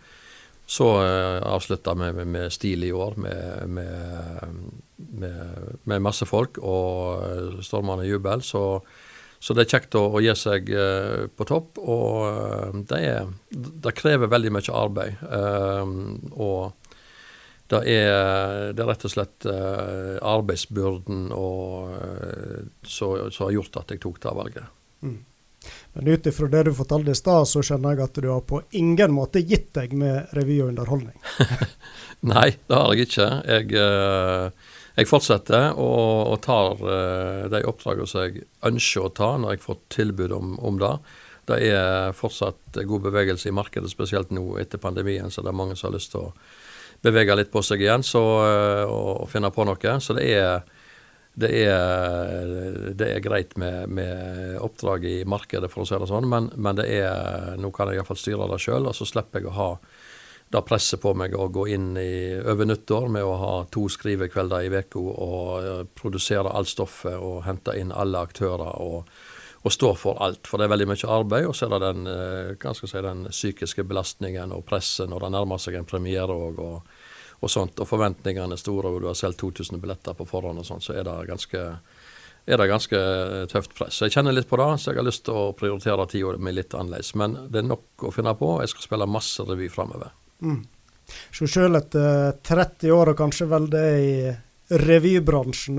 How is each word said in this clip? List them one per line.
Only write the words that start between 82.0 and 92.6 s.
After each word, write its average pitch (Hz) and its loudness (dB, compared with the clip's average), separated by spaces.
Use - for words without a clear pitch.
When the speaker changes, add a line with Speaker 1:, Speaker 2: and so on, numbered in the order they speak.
Speaker 1:
er 123 4
det 101 4
ganske, 107 0
eh, 95 -2
tøft - -4
press. - -6
Så 107 0
jeg 104 0
kjenner 139 4
litt 127 0
på 123 2
det, 139 4
så 143 -4
jeg 123 -2
har 123 0
lyst - -4
til 113 -4
å 101 -2
prioritere 101 0
tiden 92 -2
min 92 -4
litt 92 -6
annerledes. 90 -6
Men 104 0
det 110 0
er 120 0
nok - -6
å 95 -4
finne 110 0
på, 156 0
og 147 0
jeg 117 -4
skal - -14
spille 104 -2
masse 104 -4
revy 92 -4
fremover. - -8
Speaker 2:
Mm. 151 -2
Så 156 -2
selv 180 6
etter 143 4
tretti 165 4